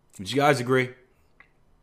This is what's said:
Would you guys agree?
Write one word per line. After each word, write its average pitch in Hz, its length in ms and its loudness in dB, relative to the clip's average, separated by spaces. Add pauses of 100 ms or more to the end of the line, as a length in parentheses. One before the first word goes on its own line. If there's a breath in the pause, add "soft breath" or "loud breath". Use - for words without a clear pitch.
(180)
Would 98 140 -12
you 123 60 -4
guys 139 240 2
agree? 127 300 0 (920)